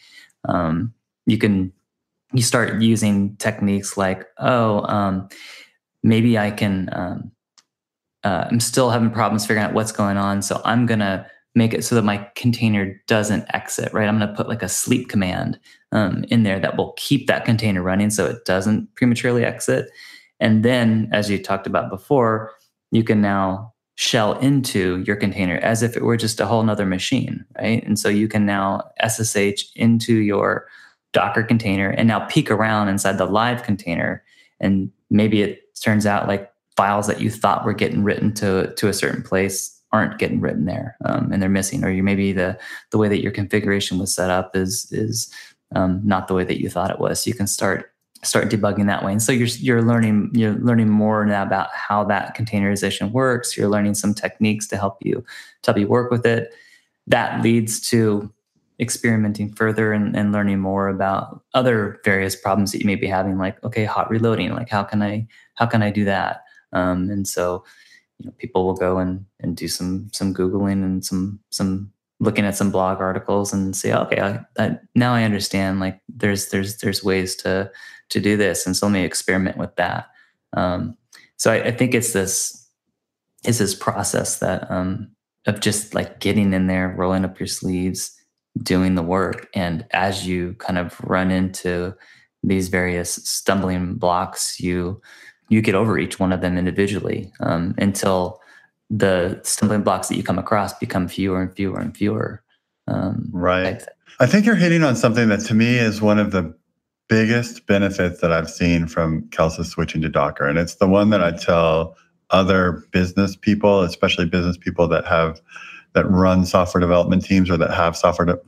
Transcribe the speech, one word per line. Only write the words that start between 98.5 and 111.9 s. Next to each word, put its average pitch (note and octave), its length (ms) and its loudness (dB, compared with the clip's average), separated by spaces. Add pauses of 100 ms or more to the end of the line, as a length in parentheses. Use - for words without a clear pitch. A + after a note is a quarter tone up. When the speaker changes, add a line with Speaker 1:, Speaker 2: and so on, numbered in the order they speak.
Speaker 1:
the F#2+ 540 0
stumbling G#2 400 0
blocks F#2 260 0
that - 80 -2
you - 60 -2
come - 140 -2
across G2+ 420 -2
become F#2+ 280 -4
fewer F#2 340 -2
and F2+ 140 -6
fewer F#2+ 240 -4
and - 160 -8
fewer. G#2 480 -4 (440)
Um, - 440 -4
Speaker 2:
Right. F2+ 360 0
Speaker 1:
I F#2+ 40 -2
th- - 180 -12 (300)
Speaker 2:
I B2+ 60 6
think G3+ 200 4
you're A3+ 100 4
hitting E3+ 280 4
on B2 140 4
something A#2 320 4
that G2+ 160 2
to A2+ 80 -2
me A#2 240 4
is G#2+ 240 0
one G#2 180 4
of F#2+ 120 2
the F2 220 0 (540)
biggest A2+ 600 2
benefits G2 520 2
that E2+ 140 2
I've E2 160 -2
seen E2+ 360 2
from D#2+ 440 -2
Kelsa E2 360 -2
switching D#2+ 360 -4
to D#2 80 -2
Docker. C#2+ 360 -2
And D2 140 0
it's E2+ 160 -4
the F#2+ 140 2
one G#2 220 4
that G2 120 4
I E2+ 80 2
tell E2 640 0 (360)